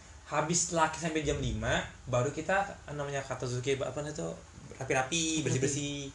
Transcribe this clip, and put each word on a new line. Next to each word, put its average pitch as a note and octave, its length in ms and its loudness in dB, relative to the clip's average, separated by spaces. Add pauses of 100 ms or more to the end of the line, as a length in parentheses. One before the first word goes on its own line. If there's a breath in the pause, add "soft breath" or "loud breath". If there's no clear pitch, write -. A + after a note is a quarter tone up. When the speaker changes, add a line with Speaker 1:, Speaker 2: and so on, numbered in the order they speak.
(280 loud breath)
Speaker 1:
habis D3+ 460 2
laki D#3+ 240 4
sampai D#3 240 0
jam C#3+ 160 2
lima, A#2+ 400 0 (320)
baru B2 240 2
kita F#3+ 320 2 (240)
namanya C#3+ 320 -2
kata C3 240 -4
Zuki B2 320 0
apa C3 160 -2
namanya D3+ 240 -4
tuh, E3 160 -4 (400)
rapi-rapi, C3 240 0 (400)
Speaker 2:
Rapi. D3 80 2
Speaker 1:
bersih-bersih. C#3+ 680 2